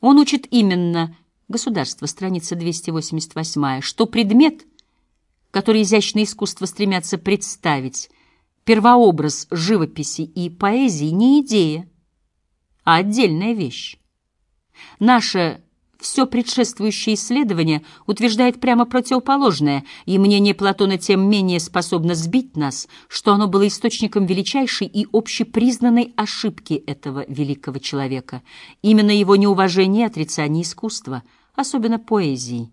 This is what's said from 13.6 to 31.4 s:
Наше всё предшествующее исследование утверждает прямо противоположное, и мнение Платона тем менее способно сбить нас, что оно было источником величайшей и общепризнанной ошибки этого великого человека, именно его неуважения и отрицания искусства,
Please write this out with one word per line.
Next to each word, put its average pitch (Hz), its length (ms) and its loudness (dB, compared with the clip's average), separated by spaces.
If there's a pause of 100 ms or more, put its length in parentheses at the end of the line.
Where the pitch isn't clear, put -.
Наше 202 640 2 (360)
всё - 280 -2
предшествующее 226 880 -2
исследование 175 680 -2 (220)
утверждает 233 560 0
прямо 240 240 2
противоположное, 240 1000 0 (200)
и 190 140 0
мнение 202 360 4
Платона 196 440 0
тем 196 320 2
менее 190 300 0
способно 170 540 -2
сбить 165 440 -4
нас, 147 300 -6 (200)
что - 240 0
оно 202 160 2
было 196 180 2
источником 208 600 -2
величайшей 196 600 -2
и 208 280 -4
общепризнанной 233 1000 0
ошибки 202 600 -6
этого 143 520 -8
великого 139 520 -6
человека, 131 640 -8 (400)
именно 214 300 4
его 202 240 4
неуважения 190 680 2
и 233 40 0
отрицания 156 540 -4
искусства, 165 600 -10 (320)